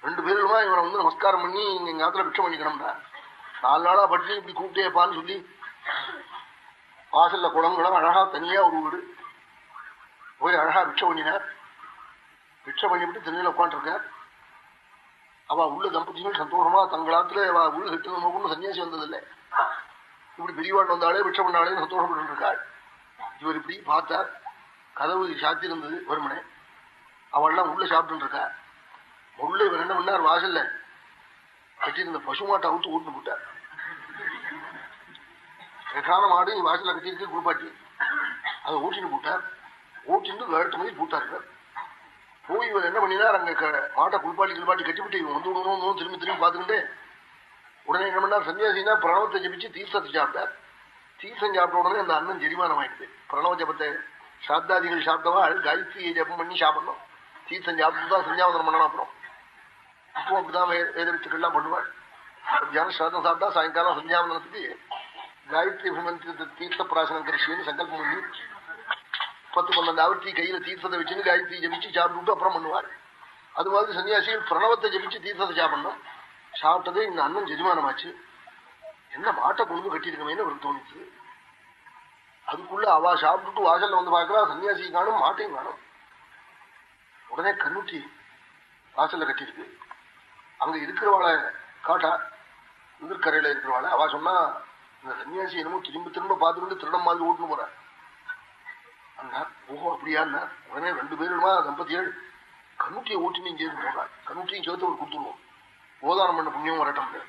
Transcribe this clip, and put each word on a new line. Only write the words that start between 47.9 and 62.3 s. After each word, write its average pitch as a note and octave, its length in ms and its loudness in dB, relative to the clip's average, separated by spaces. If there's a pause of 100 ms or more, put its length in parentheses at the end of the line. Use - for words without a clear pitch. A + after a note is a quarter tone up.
என்ன F#3+ 140 0
பண்ணார், G3 280 2
சன்னியாசினா G3 520 2
பிரணவத்தை F#3+ 400 4
ஜபிச்சு F3+ 300 -6
தீர்த்தத்தை - 420 -4
சாப்பிட்டார். - 400 0 (680)
தீர்த்தம் G#3 360 -2
சாப்பிட்ட F3 260 4
உடனே G3 200 2
அந்த E3+ 140 2
அன்னம் F3+ 260 -2
ஜெரிமானம் E3+ 380 0
ஆயிடுது. - 260 -8 (220)
பிரணவ D#3 260 0
ஜபத்தை D#3 340 -4 (540)
சாப்தாதிகள் E3+ 640 2
சாப்பிட்டவாள் E3 580 4
காயத்ரியை E3+ 480 -2
ஜபம் E3+ 280 -2
பண்ணி F3 160 -6
சாப்பிடணும், - 440 0 (460)
தீர்த்தம் F3 340 -4
சாப்பிட்டு D#3+ 340 2
தான் F3+ 140 2
சந்தியாவந்தனம் F3 400 2
பண்ணணும். D#3+ 200 6
அப்புறம் - 220 -4 (1040)
அப்போ - 220 -2
அப்படிதான் F3+ 340 2
வே-, F3 220 0
வேத E3+ 180 -2
வித்துக்கள்லாம் E3 460 -2
பண்ணுவாள். D#3+ 300 0 (640)